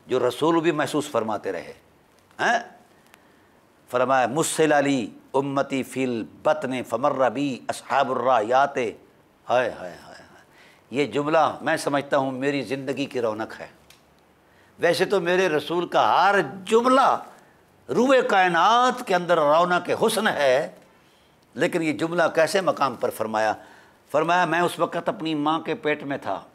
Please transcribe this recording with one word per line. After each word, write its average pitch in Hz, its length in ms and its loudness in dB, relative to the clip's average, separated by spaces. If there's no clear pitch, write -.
जो 123 80 0
रसूल 143 440 0
भी 165 100 0
महसूस 147 400 -2
फरमाते 107 400 -4
रहे 85 100 -8
हैं। - 1120 -6
फरमाया, 127 360 2
"मुस्सिल 156 440 0
अली 139 400 2
उम्मती 139 500 -2
फिल 123 440 -6
बतने 135 360 -2
फमर्र 131 480 0
बी 127 400 -6
अस्हाबुर 131 520 -2
रायाते।" 123 760 0
हाय, 120 240 0
हाय, 87 200 -12
हाय, 92 240 -20
हाय। - 300 -20
ये 139 120 -2
जुमला 143 560 0
मैं 156 160 -2
समझता 143 400 -2
हूँ 135 140 0
मेरी 139 300 -2
ज़िंदगी 135 440 -6
की 123 140 -6
रौनक 110 340 -4
है। - 180 -16
वैसे 170 260 2
तो 196 140 2
मेरे 180 280 2
रसूल 165 380 -2
का 143 220 2
हर 180 340 4
जुमला 226 840 2
रूए 247 320 4
कायनात 208 840 2
के 190 60 0
अंदर 175 240 2
रौनक 160 540 2
हुस्न 220 360 0
है, 143 520 0
लेकिन 175 240 0
ये 156 120 0
जुमला 165 340 0
कैसे 160 340 2
मकाम 139 340 0
पर 117 140 -4
फरमाया? 110 460 -2
फरमाया, 170 320 2
"मैं 165 160 0
उस 175 180 -2
वक़्त 170 300 -4
अपनी 160 260 -4
माँ 151 260 -2
के 160 120 -6
पेट 147 300 -4
में 135 160 -8
था 95 360 -8